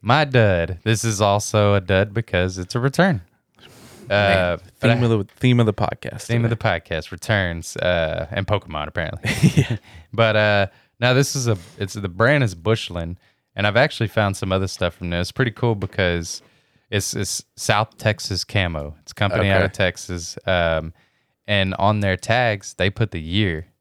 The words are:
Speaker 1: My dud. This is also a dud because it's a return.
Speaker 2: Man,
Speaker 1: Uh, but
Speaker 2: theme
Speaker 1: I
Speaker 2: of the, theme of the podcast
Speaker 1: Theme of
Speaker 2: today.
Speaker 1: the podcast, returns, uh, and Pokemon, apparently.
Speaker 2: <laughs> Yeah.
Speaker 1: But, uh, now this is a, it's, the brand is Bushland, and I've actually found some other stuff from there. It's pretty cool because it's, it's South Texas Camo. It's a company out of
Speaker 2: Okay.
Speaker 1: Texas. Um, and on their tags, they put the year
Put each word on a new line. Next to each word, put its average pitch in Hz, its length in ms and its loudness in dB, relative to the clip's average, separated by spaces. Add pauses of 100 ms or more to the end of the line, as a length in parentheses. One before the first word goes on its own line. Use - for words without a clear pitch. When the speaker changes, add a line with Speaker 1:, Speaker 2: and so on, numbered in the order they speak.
Speaker 1:
My 131 240 4
dud. 95 580 2
This 110 200 0
is 107 180 0
also 104 540 4
a 98 60 2
dud 98 320 0
because 92 440 -2
it's 90 180 -8
a 120 40 0
return. 139 420 2 (880)
Speaker 2:
Man, 98 280 4
Speaker 1:
Uh, 87 200 0 (220)
but 110 100 2
Speaker 2:
theme 123 140 2
Speaker 1:
I - 20 2
Speaker 2:
of 113 40 2
the, 107 260 0
theme 123 240 4
of 117 60 4
the 107 80 2
podcast - 500 -6
Speaker 1:
Theme 117 220 0
of 117 40 0
Speaker 2:
today. 117 120 -2
Speaker 1:
the 90 200 0
podcast, - 300 -8
returns, 85 680 -2
uh, 82 540 0
and 92 160 -4
Pokemon, 78 400 -4
apparently. - 420 -6 (120)
Speaker 2:
<laughs> - 140 6
Yeah. 120 220 2 (340)
Speaker 1:
But, 110 240 2
uh, 104 320 4 (320)
now 123 140 2
this 135 220 2
is 123 140 -4
a, 104 80 2 (200)
it's, 98 180 -6
the 98 120 -6
brand 117 380 2
is 92 100 -2
Bushland, 87 640 -4 (380)
and 101 120 0
I've 104 80 0
actually 120 320 2
found 101 300 0
some 95 160 -2
other 95 140 0
stuff 87 280 -4
from 87 140 -8
there. 87 100 -2
It's 87 140 -4
pretty 123 180 0
cool 117 240 -2
because 90 680 -2 (480)
it's, 104 240 -2
it's - 300 -6 (140)
South 110 400 -2
Texas - 480 -4
Camo. 80 560 -4
It's - 100 -20
a - 40 -18
company 98 340 0
out 95 120 4
of 82 100 2
Speaker 2:
Okay. - 20 -20
Speaker 1:
Texas. 87 720 -4
Um, 82 480 0 (540)
and 98 280 0
on 104 260 2
their 98 140 2
tags, 113 600 -2
they 90 140 0
put 110 220 -2
the 85 100 -8
year 85 460 -2 (140)